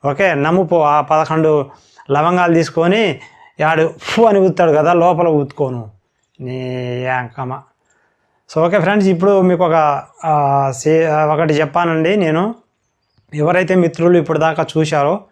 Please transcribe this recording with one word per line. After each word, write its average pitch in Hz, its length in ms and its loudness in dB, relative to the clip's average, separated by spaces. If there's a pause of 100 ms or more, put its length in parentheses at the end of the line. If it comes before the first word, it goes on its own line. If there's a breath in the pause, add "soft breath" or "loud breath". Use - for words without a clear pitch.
ఓకే, 170 280 0
నమ్ముపో. 165 460 0
ఆ 147 200 2
పదకొండు 156 640 0 (440 loud breath)
లవంగాలు 170 440 0
తీసుకొని 170 680 0 (400 loud breath)
యాడు 160 380 0
ఫు - 240 -2
అని 208 160 4
ఊదుతాడు 185 340 2
కదా, 151 200 2
లోపల 175 360 2
ఊదుకోను 135 640 -4 (500)
నీ 127 180 -10 (460)
యాంకమ్మ. 127 560 -8 (920)
So 156 60 0
ఓకే 175 180 0
ఫ్రెండ్స్, 190 300 2
ఇప్పుడు 190 320 2
మీకు 180 240 2
ఒక, 156 380 0 (220)
ఆ, 139 520 0
సే-, 160 320 0 (240)
ఒకటి 156 220 0
చెప్పానండి 160 640 0
నేను. 180 380 -2 (800)
ఎవరైతే 170 400 0
మిత్రులు 175 440 2
ఇప్పుడు 156 200 -2
దాకా 156 280 -2 (120)
చూశారో 156 420 0 (120)